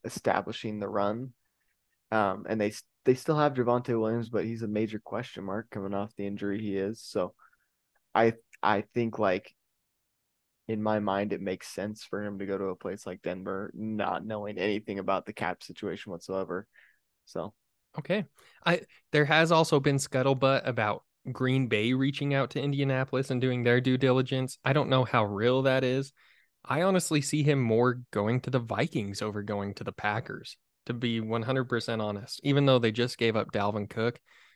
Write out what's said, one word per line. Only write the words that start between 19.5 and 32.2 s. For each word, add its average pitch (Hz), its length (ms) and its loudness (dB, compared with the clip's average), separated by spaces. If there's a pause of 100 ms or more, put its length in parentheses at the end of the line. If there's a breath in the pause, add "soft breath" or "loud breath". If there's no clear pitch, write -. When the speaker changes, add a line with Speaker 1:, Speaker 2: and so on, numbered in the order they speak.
Speaker 2:
also 160 260 6
been 139 180 4
scuttlebutt 135 720 2
about 113 380 0 (260)
Green 127 380 0
Bay 110 240 2
reaching 139 420 0
out 135 160 0
to 143 100 -4
Indianapolis 135 720 0
and 127 100 0
doing 123 220 0
their 120 180 6
due 127 160 2
diligence. 131 680 2
I 135 80 4
don't 143 180 2
know 131 140 4
how 117 200 2
real 113 380 2
that 131 220 2
is. 131 280 -2 (520 soft breath)
I 143 180 0
honestly 180 380 2
see 151 220 0
him 143 180 4
more 123 400 4 (100)
going 110 320 2
to - 80 -6
the 131 80 2
Vikings 110 640 -2
over 104 200 -4
going 101 320 -4
to - 100 -12
the 101 80 -6
Packers, 107 640 -6 (300)
to - 60 -4
be 117 280 -2
one 113 220 -2
hundred 131 220 -2
percent 117 380 -2
honest. 104 400 -6